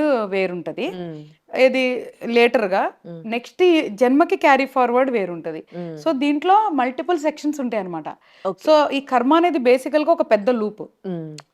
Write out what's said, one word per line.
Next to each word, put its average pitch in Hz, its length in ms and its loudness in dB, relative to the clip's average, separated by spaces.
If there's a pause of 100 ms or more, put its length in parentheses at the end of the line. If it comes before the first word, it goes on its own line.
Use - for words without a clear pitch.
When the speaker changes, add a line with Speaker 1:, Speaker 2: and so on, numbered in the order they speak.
(260)
Speaker 1:
వేరుంటది. 185 640 -4
Speaker 2:
మ్మ్. 170 360 -10 (320)
Speaker 1:
ఏది 254 500 2 (200)
లేటర్గా 233 640 2 (160)
Speaker 2:
మ్మ్. 170 240 -12
Speaker 1:
నెక్స్ట్ 233 320 -4
ఈ 330 260 4
జన్మకి 269 460 2
క్యారీ 269 300 4
ఫార్వర్డ్ 254 460 0
వేరుంటది. 175 520 -6 (140)
Speaker 2:
మ్మ్. 165 200 -12
Speaker 1:
So 269 220 -2
దీంట్లో 330 500 2
మల్టిపుల్ 277 500 -2
సెక్షన్స్ 294 400 -4
ఉంటాయి 233 240 -4
అనమాట. 160 260 -10 (380)
Speaker 2:
ఓకే. 196 240 -2
Speaker 1:
So 302 200 4
ఈ 269 80 -2
కర్మ 262 340 2
అనేది 339 240 4
బేసికల్గా 262 540 2
ఒక 330 100 2
పెద్ద 214 280 0
లూప్. 214 320 -2
Speaker 2:
మ్మ్. 160 560 -12 (160)